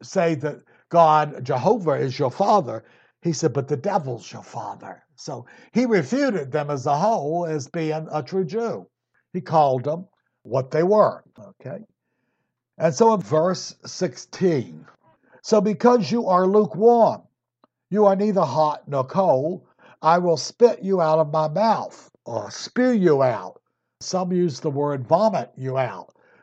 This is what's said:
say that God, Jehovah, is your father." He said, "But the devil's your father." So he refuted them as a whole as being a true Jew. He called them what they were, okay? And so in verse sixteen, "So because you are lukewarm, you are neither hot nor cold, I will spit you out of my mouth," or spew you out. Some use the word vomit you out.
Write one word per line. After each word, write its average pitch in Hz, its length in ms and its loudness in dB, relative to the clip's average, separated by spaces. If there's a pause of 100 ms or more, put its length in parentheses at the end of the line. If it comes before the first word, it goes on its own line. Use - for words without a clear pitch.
say 165 320 0
that 143 260 -8 (280)
God, 156 540 4
Jehovah, 147 500 0
is 131 260 -4
your 135 120 0
father." 170 520 0 (380)
He 170 120 -2
said, 147 200 -2
"But 131 140 -4
the 147 100 -4
devil's 131 540 -6
your 110 120 -18
father." 95 600 -14 (120)
So 127 300 -14 (260)
he 247 140 0
refuted 208 640 0
them 147 180 -4
as 139 160 -4
a 143 120 2
whole 170 480 -2
as 156 240 -6
being 156 420 -6
a 151 100 -4
true 185 240 -4
Jew. 170 420 -6 (460)
He 185 80 -6
called 139 440 2
them 165 220 -6 (360)
what 131 280 -4
they 156 120 2
were, 196 400 4 (160)
okay? 127 460 -16 (920)
And 156 160 0
so 226 200 4
in 202 80 -2
verse 156 540 -2 (100)
sixteen, 131 1000 -4 (580)
"So 220 180 2
because 214 500 2
you 226 160 -2
are 185 200 4
lukewarm, 208 720 4 (720)
you 208 160 4
are 196 80 4
neither 196 260 0
hot 151 460 0
nor 139 180 -2
cold, 165 580 0 (380)
I 165 160 4
will 175 200 0
spit - 440 2
you 190 180 0
out 156 200 2
of 151 120 0
my 156 160 0
mouth," 165 640 -2 (160)
or 110 240 -8
spew 247 420 -2
you 175 300 4
out. 107 400 -2 (400)
Some 180 300 -4
use 180 280 0
the 156 120 -4
word 139 360 -4
vomit 180 480 0
you 131 220 -6
out. - 380 -6 (280)